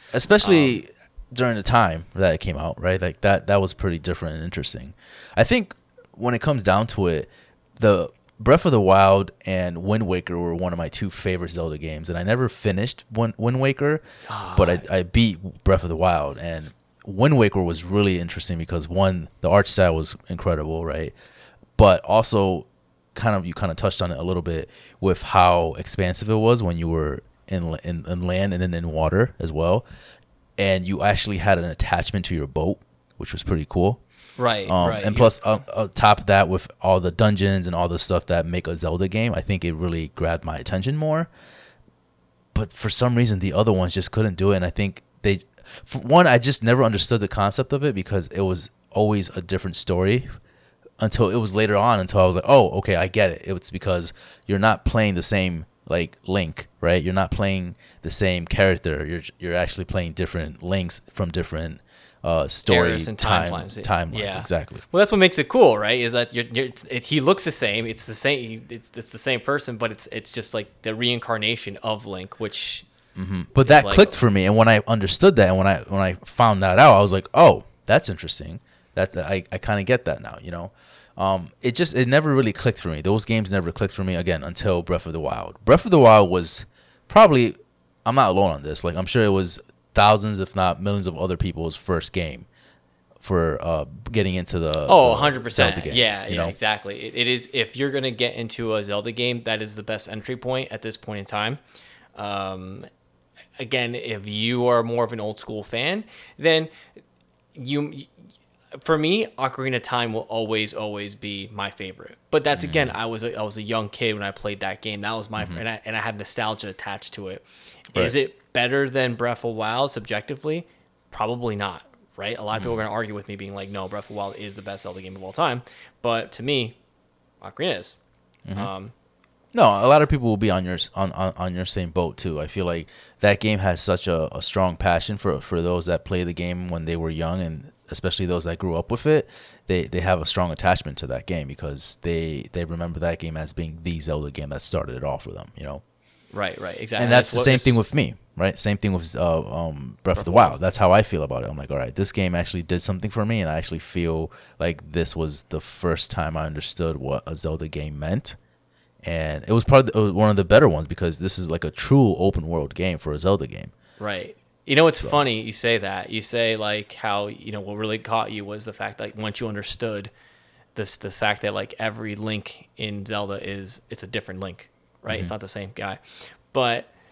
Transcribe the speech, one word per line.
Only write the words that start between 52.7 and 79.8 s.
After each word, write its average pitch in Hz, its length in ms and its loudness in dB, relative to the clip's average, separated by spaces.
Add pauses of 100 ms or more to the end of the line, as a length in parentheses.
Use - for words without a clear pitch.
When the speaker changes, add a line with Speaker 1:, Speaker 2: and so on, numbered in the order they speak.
Speaker 1:
okay, 98 180 0
I 85 120 2
get 95 240 4
it." - 140 -8
It's 92 260 -6
because 90 420 -2 (340)
you're 98 120 0
not 107 260 2
playing 107 300 2
the 87 80 -2
same, 92 420 0 (240)
like, 85 360 -2
Link, 90 420 -2 (120)
right? 85 240 2
You're 92 100 -2
not 92 180 0
playing 95 440 -2 (260)
the 80 100 -6
same 90 340 2
character. 85 600 2
You're, 82 160 -8 (160)
you're 87 180 -4
actually 87 300 -2
playing 85 280 -4
different 80 500 -6
Links 90 380 -4 (100)
from 90 200 -4
different, 80 500 -6 (420)
uh, 80 240 0
story 87 440 2
Speaker 2:
Eras 80 180 -4
and 104 100 -8
Speaker 1:
time-, 87 320 0
Speaker 2:
timelines. 87 320 -10
Speaker 1:
timelines, 85 360 -2
Speaker 2:
Yeah. 98 200 -6
Speaker 1:
exactly. - 400 -4 (120)
Speaker 2:
Well, 175 80 4
that's 208 120 6
what 220 60 4
makes 185 200 6
it 143 120 0
cool, 170 280 8
right? 107 220 0
Is 120 140 -2
that 120 200 -2
you're, 120 120 -2
you're, 117 220 -4
it's, - 180 -10
it, 120 180 -8
he 147 160 -2
looks 170 240 2
the 156 80 -2
same. 113 340 -2
It's 113 200 -6
the 110 100 -8
same. 120 540 -4
It's, - 260 -14
it's 120 160 -12
the - 60 -12
same 123 240 -2
person, 139 340 -4
but 113 160 -4
it's, - 220 -10
it's 110 180 -8
just, - 220 -6
like, - 300 -8
the 110 120 -6
reincarnation 117 880 -2
of 107 220 -6
Link, 95 340 -12
which - 460 -8 (320)
Speaker 1:
Mm-hmm. 92 260 -6 (100)
But 135 140 6
Speaker 2:
is, - 20 8
Speaker 1:
that 147 160 10
Speaker 2:
like 98 100 0
Speaker 1:
clicked - 180 8
for 120 160 4
me, 98 160 4
and 104 120 4
when 113 100 8
I 110 220 8
understood 113 480 4
that, 101 100 8
and 92 100 4
when 95 100 4
I, 98 100 4 (100)
when 98 140 0
I 92 140 0 (100)
found 107 380 4
that 95 160 6
out, 123 180 12
I 98 40 8
was 98 120 4
like, 95 200 -2
"Oh, 151 300 8 (220)
that's 127 240 4
interesting. 80 500 -6 (340)
That's, 95 220 -2
I, 90 380 -4
I 95 40 -4
kinda 101 260 -2